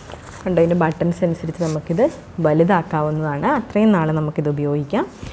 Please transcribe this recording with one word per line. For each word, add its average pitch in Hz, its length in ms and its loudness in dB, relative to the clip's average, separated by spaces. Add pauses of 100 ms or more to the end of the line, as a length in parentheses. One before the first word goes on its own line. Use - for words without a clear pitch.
(440)
കണ്ടോ, 180 200 2
ഇതിൻ്റെ 170 180 4
buttons 170 460 0
അനുസരിച്ച് 165 400 -6
നമുക്കിത് 160 360 -2 (420)
വലുതാക്കാവുന്നതാണ്. 156 1040 2 (120)
അത്രയും 214 360 2
നാൾ 160 120 2 (120)
നമുക്കിത് 151 340 -2
ഉപയോഗിക്കാം. 147 500 -2 (300)